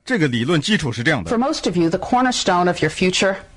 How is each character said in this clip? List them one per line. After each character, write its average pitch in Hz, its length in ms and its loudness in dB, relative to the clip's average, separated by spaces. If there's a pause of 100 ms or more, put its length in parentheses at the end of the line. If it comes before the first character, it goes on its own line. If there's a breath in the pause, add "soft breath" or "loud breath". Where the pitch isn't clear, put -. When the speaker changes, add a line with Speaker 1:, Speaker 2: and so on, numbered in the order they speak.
Speaker 1:
这 254 120 -2
个 156 120 2
理 120 160 0
论 160 160 2
基 208 160 0
础 143 160 -2
是 120 100 -6
这 139 80 0
样 123 140 0
的。 226 120 -2
Speaker 2:
For - 0 -
most 277 300 -2
of 185 100 -2
you, 165 140 2
the 185 80 0
cornerstone 220 720 0
of 175 120 -2
your 156 120 0
future 185 420 0 (220)